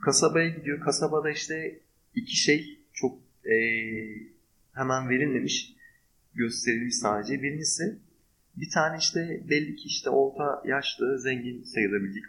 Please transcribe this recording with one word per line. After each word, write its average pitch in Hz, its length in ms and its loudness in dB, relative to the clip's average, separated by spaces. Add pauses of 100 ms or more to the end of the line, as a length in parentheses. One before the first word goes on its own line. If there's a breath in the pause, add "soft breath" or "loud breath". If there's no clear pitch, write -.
Kasabaya 160 440 4
gidiyor. 147 300 -4
Kasabada 151 520 0
işte 156 480 -6 (360)
iki - 200 -4
şey 151 440 2 (140)
çok, - 240 -2 (280)
e, 113 100 4 (1160)
hemen 131 360 0
verilmemiş, 127 680 0 (600 soft breath)
gösterilmiş 117 600 0
sadece. 107 460 0
Birincisi 156 580 -2 (560)
bir 160 180 -8
tane 160 240 2
işte 165 520 -2
belli 151 260 2
ki - 120 -16
işte - 220 -4
orta 139 560 2
yaşlı, 131 540 0
zengin 123 440 -4
sayılabilecek 101 640 0